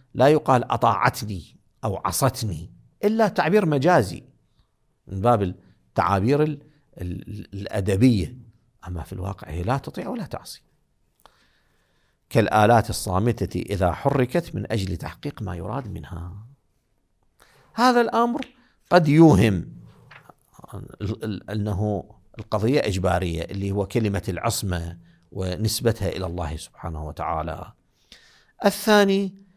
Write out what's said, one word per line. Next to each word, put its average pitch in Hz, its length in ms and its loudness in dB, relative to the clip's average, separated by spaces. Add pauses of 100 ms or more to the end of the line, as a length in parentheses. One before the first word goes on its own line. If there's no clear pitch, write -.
(140)
لا 127 140 4
يقال 143 440 4
أطاعتني 107 840 -2 (260)
أو 101 220 -4
عصتني، 92 680 -4 (320)
إلا 220 240 2
تعبير 185 380 2
مجازي 147 580 2 (840)
من 95 140 -8
باب 113 200 4
التعابير 98 1040 0
ال-، 151 180 -4 (360)
ال-، - 560 -12
الأدبية، 98 840 0 (500)
أما 87 160 -8
في - 100 -14
الواقع 95 360 -10
هي 85 140 -6
لا 123 140 -2
تطيع - 320 -10
ولا 226 160 -8
تعصي. - 400 -14 (1600)
كالآلات 107 600 4
الصامتة 98 720 -2
إذا 92 320 0
حركت 135 640 -2
من - 160 -6
أجل 95 260 -4
تحقيق - 440 -12
ما 90 140 -8
يراد 107 320 -8
منها. 87 600 -12 (1300)
هذا 240 280 4
الأمر 233 400 0 (480)
قد 170 180 6
يوهم 110 640 6 (1000)
ال-، - 500 -8
ال-، 104 260 -8
أنه 104 540 -2 (360)
القضية 110 400 0
إجبارية، 90 640 -2
اللي 98 300 -6
هو 98 140 -2
كلمة 101 440 -2
العصمة 87 680 -4 (340)
ونسبتها 98 800 -2
إلى 92 160 -6
الله 85 300 -6
سبحانه 78 500 -10
وتعالى. 78 680 -6 (920)
الثاني، 202 680 2 (220)